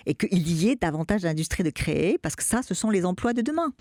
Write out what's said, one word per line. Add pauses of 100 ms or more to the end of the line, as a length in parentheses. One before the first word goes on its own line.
et
qu'il
y
ait
davantage
d'industries
de
créer,
parce
que
ça,
ce
sont
les
emplois
de
demain.